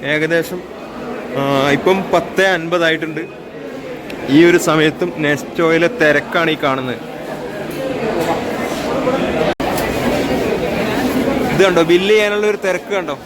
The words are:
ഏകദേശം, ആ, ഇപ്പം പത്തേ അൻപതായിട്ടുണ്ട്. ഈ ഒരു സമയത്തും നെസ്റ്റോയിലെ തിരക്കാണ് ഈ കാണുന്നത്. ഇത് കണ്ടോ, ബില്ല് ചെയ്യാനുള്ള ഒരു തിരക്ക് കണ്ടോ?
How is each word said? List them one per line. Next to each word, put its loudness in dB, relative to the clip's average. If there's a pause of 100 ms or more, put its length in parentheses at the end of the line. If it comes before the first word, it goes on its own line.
(140)
ഏകദേശം, 0 (800)
ആ, 0 (360)
ഇപ്പം 4 (160)
പത്തേ 2 (100)
അൻപതായിട്ടുണ്ട്. 0 (1120)
ഈ 8 (100)
ഒരു 6
സമയത്തും 2 (160)
നെസ്റ്റോയിലെ 2 (100)
തിരക്കാണ് 2
ഈ -12
കാണുന്നത്. 0 (4000)
ഇത് 2
കണ്ടോ, 4
ബില്ല് 4
ചെയ്യാനുള്ള 2
ഒരു -4
തിരക്ക് -2
കണ്ടോ? -4